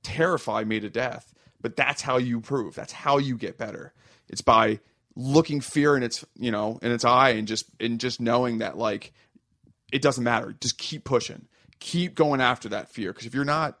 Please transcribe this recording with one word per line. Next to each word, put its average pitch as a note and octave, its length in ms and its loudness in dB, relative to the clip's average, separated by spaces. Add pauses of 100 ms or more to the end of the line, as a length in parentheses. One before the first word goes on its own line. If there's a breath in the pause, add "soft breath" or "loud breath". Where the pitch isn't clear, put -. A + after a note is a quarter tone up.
terrify B2 600 0
me A2 160 -2
to G#2 100 -8
death. B2 420 -6 (280 soft breath)
But - 160 -6
that's C#3 260 0
how C3 140 0
you B2 200 0
improve. A2+ 380 -4
That's - 180 -12
how C#3+ 260 2
you C3+ 180 -2
get - 200 -8
better. - 380 -12 (340 soft breath)
It's - 140 -10
by A2 380 4 (340)
looking C#3+ 460 2
fear D3 360 2
in B2+ 60 0
its, - 220 -6 (140)
you A#2+ 120 -2
know, G#2+ 320 -2
in A#2+ 80 0
its A#2+ 140 0
eye B2+ 260 6
and A2 160 0
just, A2 200 -4 (140)
and A#2 200 -2
just B2 200 -4
knowing A#2+ 380 2
that, F2+ 180 -4
like, G#2 360 -4 (760 soft breath)
it C3+ 120 -2
doesn't B2+ 220 2
matter. A#2 360 0
Just - 160 -4
keep - 280 -10
pushing. - 420 -2 (340 soft breath)
Keep F3+ 340 -4
going D3 260 2
after B2 300 2
that G#2 200 -6
fear. G2 220 -6
'Cause A#2 140 -14
if A#2 80 -14
you're C#3 100 0
not D3 360 -2